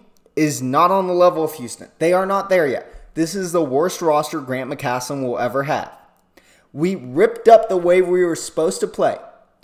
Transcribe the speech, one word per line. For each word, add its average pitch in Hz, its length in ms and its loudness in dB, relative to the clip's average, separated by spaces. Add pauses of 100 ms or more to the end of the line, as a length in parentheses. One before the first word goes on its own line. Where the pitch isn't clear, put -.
(360)
is 147 260 -2
not 147 300 2
on 190 160 0
the 180 40 -2
level 175 300 4
of 156 120 -4
Houston. - 340 -14 (100)
They 165 140 2
are 190 140 2
not 196 220 -2
there 180 200 2
yet. - 460 -10
This 160 200 -4
is 190 160 -6
the 170 140 0
worst 151 360 -2
roster 151 400 0
Grant 131 300 -8
McCasland 135 540 -6
will 120 140 -4
ever 123 260 -2
have. 135 320 -6 (760)
We 175 220 -2
ripped 165 540 0
up 226 200 8
the 190 80 0
way 175 240 4
we 180 240 2
were 165 120 0
supposed - 440 -4
to 208 60 0
play. 165 300 -2 (480)